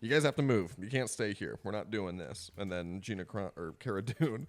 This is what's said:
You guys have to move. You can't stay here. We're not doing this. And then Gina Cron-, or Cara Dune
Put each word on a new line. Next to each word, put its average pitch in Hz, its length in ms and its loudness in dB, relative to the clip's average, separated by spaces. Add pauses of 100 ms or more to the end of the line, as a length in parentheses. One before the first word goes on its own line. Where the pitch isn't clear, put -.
You 117 100 -4
guys 147 140 8
have 139 120 6
to 151 60 2
move. 110 360 4
You 92 100 -8
can't 127 200 2
stay 107 240 0
here. 82 300 -4
We're 101 100 -4
not 104 180 -4
doing 98 280 -2
this. 85 380 -8
And 101 140 -4
then 90 300 -4
Gina 95 240 -4
Cron-, 98 320 -4
or 82 220 -6
Cara 101 240 -2
Dune 120 460 0